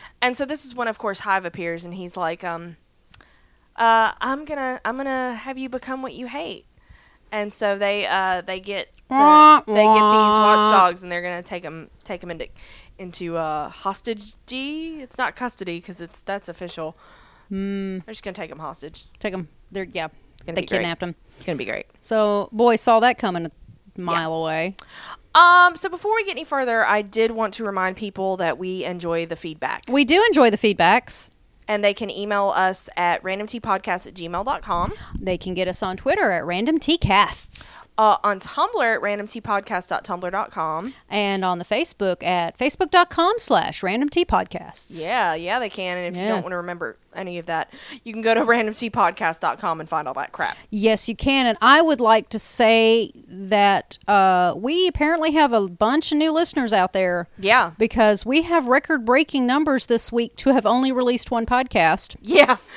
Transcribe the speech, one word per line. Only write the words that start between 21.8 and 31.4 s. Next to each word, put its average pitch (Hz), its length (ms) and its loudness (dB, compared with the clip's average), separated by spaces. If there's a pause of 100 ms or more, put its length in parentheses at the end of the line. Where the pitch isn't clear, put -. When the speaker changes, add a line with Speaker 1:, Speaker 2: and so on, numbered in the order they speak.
Speaker 2:
So, 208 520 0
boy, 233 260 4
saw 226 240 4
that 240 160 2
coming 175 300 -4
a - 40 -12 (440)
mile 170 360 -4
Speaker 1:
Yeah. 160 60 -4
Speaker 2:
away. 160 380 -4 (600)
Speaker 1:
Um, 349 400 8
so 370 140 -8
before 415 260 -2
we 440 100 0
get 392 60 -6
any 285 140 -8
further, 247 380 0
I 208 200 2
did 220 280 0
want 220 240 -4
to 233 80 -8
remind 190 320 -2
people 190 420 -6
that 165 200 -2
we 185 260 -8
enjoy 170 440 -4
the 165 80 -8
feedback. - 520 -8
Speaker 2:
We 269 160 2
do 330 240 4
enjoy 277 220 6
the 202 80 0
feedbacks. 202 720 2 (380)